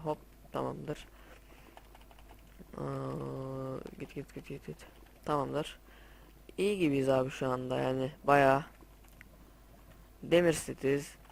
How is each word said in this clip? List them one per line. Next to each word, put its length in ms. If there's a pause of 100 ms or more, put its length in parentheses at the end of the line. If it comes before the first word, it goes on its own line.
Hop, 140 (340)
tamamdır. 540 (1700)
Aa, 1000 (220)
git, 140
git, 200
git, 140
git, 180
git. 100 (480)
Tamamdır. 540 (800)
İyi 200
gibiyiz 300
abi 220
şu 180
anda 300
yani. 340 (120)
Bayağı 400 (1600)
demir 300
setiz, 600 (180)